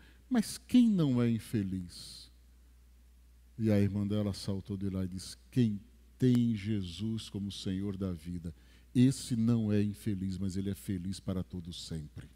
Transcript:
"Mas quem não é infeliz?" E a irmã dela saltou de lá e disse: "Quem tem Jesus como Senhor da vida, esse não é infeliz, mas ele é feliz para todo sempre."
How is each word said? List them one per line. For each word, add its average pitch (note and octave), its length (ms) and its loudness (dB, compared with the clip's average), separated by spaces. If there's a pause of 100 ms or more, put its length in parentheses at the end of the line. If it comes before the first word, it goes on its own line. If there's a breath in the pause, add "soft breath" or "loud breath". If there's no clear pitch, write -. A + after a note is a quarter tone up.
(280 soft breath)
"Mas - 300 0
quem A#3+ 300 6
não D3 340 4
é A#2+ 80 4
infeliz?" F#2+ 1000 -4 (1300)
E A2 120 4
a G#2 100 6
irmã G2+ 260 2
dela G2+ 260 0
saltou G2 440 -6
de G2 120 -4
lá F#2+ 160 -2
e F2+ 40 -4
disse: F2+ 280 -10 (140)
"Quem G#2+ 300 2 (420)
tem A#2+ 320 4
Jesus G#2 760 -4
como G2+ 220 -6
Senhor F#2+ 460 -4
da F#2+ 160 -2
vida, E2+ 420 -8 (400 soft breath)
esse B2+ 400 4
não A2+ 380 2
é G#2 100 6
infeliz, G2 560 -2
mas F#2+ 180 -4
ele G2 140 -4
é G2 60 -2
feliz F#2 420 -4
para F#2 240 -4
todo F2 300 -10
sempre." D2+ 640 -10